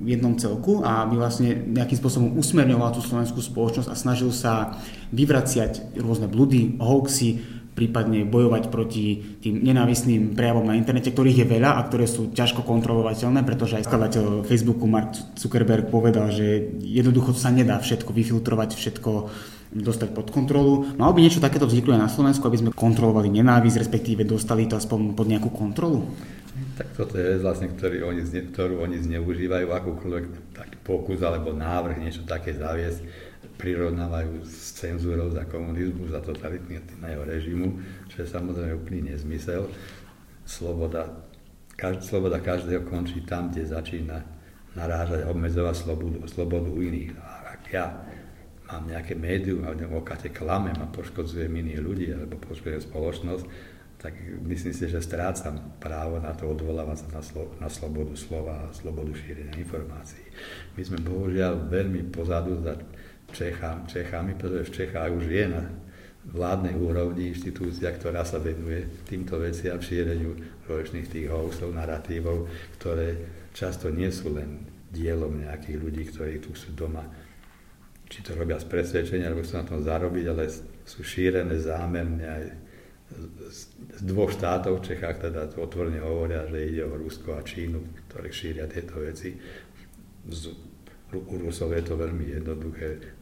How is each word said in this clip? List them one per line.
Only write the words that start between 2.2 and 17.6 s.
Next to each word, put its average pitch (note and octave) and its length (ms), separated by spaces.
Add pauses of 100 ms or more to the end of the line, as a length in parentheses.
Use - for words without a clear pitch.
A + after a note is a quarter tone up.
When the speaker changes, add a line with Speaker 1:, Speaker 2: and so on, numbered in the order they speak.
Speaker 1:
usmerňoval B2+ 560
tú A#2+ 80
slovenskú A#2+ 400
spoločnosť A2+ 480
a - 80
snažil B2 320
sa A2 480 (320)
vyvraciať B2+ 880
rôzne A2 320
bludy, B2 480
hoaxy, B2 800 (200)
prípadne A2+ 480
bojovať A#2 480
proti G#2 640
tým G#2+ 240
nenávistným A#2+ 720
prejavom A#2 320
na A2 80
internete, B2 400
ktorých C3 320
je A#2 60 (100)
veľa C#3 160
a A#2+ 80
ktoré A#2+ 240
sú A2 240
ťažko A#2+ 320
kontrolovateľné, A#2 800
pretože A#2 320
aj G#2+ 80
skladateľ A2 640
Facebooku A#2 400
Mark A2 240 (240)
Zuckerberg A2+ 560
povedal, A2 400
že G#2 480
jednoducho B2 560
sa B2 160
nedá A2 240